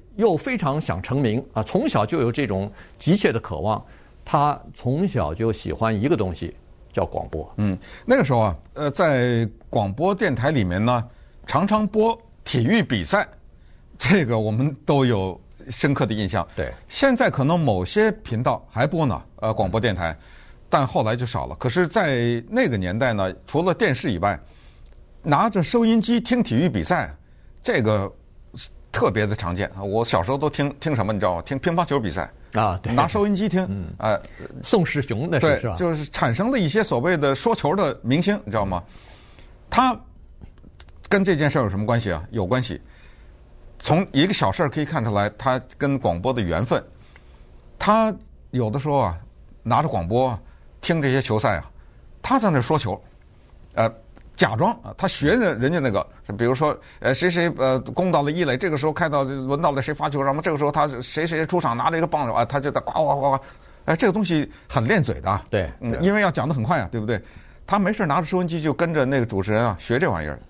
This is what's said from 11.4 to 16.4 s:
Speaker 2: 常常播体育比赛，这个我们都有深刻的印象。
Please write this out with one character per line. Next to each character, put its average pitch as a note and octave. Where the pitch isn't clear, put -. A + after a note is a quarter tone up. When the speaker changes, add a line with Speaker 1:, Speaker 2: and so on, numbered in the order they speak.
Speaker 2:
常 E3+
常 G#3+
播 A3
体 B2
育 F#3+
比 G#2
赛， G3
这 E3+
个 A#2
我 G#2+
们 C3+
都 C#3+
有 F#2+
深 C#3+
刻 C#3
的 A2
印 G#2
象。 F2+